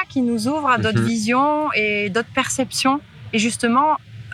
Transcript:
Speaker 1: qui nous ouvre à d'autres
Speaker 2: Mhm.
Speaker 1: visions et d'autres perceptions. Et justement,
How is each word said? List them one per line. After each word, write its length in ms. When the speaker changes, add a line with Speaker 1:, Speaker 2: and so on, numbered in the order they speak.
Speaker 1:
qui 120
nous 260
ouvre 220
à 80
d'autres 240
Speaker 2:
Mhm. 60
Speaker 1:
visions 680
et 360
d'autres 240
perceptions. 680
Et 60
justement, 580